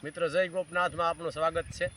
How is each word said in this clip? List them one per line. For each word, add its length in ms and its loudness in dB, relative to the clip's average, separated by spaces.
મિત્રો, 260 -2
જય 180 4
ગોપનાથમાં 600 0
આપનું 220 -2
સ્વાગત 340 0
છે. 320 -4